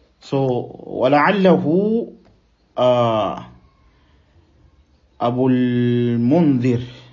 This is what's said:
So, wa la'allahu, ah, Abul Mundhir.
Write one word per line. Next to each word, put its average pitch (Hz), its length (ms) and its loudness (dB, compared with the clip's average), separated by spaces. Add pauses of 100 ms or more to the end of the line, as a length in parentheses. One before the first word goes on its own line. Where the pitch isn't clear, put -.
(200)
So, - 180 -6 (640)
wa 123 100 2
la'allahu, 185 1040 2 (640)
ah, 117 720 0 (1700)
Abul 123 1000 0
Mundhir. 127 640 2 (320)